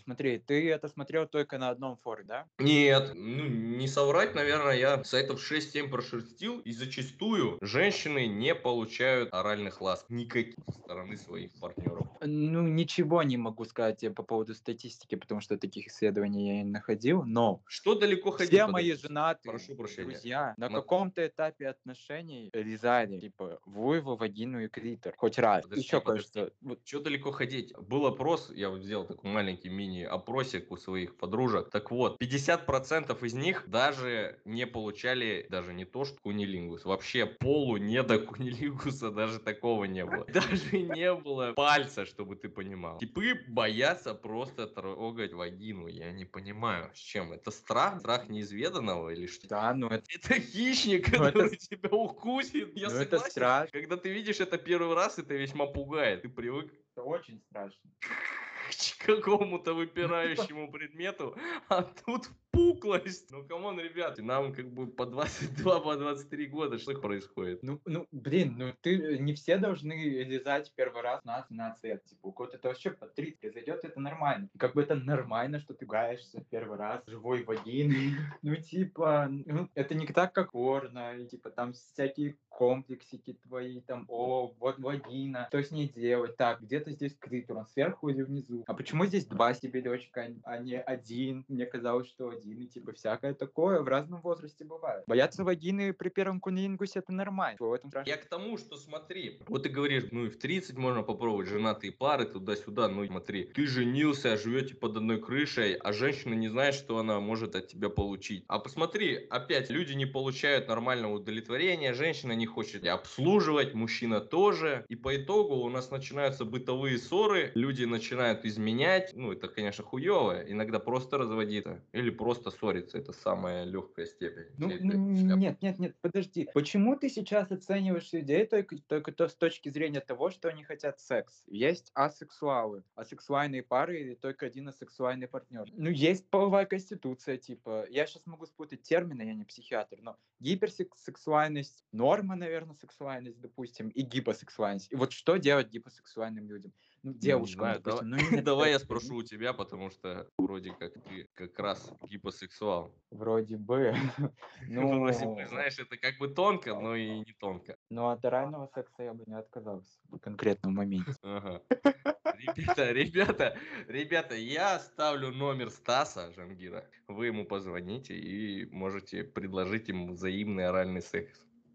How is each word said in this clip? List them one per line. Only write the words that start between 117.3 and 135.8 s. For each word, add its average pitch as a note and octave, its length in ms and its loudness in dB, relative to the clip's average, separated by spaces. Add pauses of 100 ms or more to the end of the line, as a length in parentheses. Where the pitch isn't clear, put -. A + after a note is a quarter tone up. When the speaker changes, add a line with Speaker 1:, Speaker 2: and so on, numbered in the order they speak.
Speaker 2:
люди B2+ 300 2
начинают A#2 600 2
изменять, A#2 680 2
ну A#2+ 180 -4
это, G#2 160 -6
конечно, G#2 360 -4
хуёво, B2+ 640 2
иногда G#2+ 300 -2
просто B2+ 380 -2
разводиться G#2+ 760 -2
или A#2+ 180 0
просто A#2 420 -2
ссориться, F2+ 460 -2
это - 160 -8
самая F2+ 520 -2
лёгкая F2+ 400 -6
степень E2+ 400 -8 (120)
Speaker 1:
Ну, D3+ 100 -2
Speaker 2:
всей F#3 120 -4
этой G3 180 2
Speaker 1:
н-, G3 200 4
Speaker 2:
шляпы. F#3 220 6
Speaker 1:
нет, F#3+ 220 2
нет, F#3+ 180 0
нет, F3+ 220 -2
подожди. F3 520 -2
Почему G3+ 420 6
ты C#4 140 0
сейчас G#3 420 0
оцениваешь F#3+ 640 0
людей D#3+ 320 4
только, G3+ 320 0 (100)
только D3+ 240 0
то E3 160 2
с - 80 -4
точки D#3+ 340 0
зрения D3 320 -2
того, C3+ 300 0
что - 180 -4
они D3+ 140 -10
хотят D3 360 -6
секс? - 480 -4
Есть C3+ 460 0
асексуалы, B2+ 920 0 (120)
асексуальные C#3 680 -2
пары D#3+ 380 0
или B2+ 140 -8
только C3+ 320 -6
один C3+ 220 -10
асексуальный B2+ 580 -4
партнёр? A#2+ 460 -10
Ну, E3 160 -2